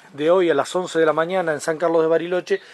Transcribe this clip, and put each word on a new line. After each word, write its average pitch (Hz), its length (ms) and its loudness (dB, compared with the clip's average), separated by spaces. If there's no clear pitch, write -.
de 147 180 -2
hoy 180 200 4
a 151 40 2
las 135 220 -2
once 175 220 -2
de 160 80 4
la 151 80 2
mañana 165 400 -2
en 135 80 -8
San 160 160 -4
Carlos 165 240 2
de 160 60 0
Bariloche 175 520 -2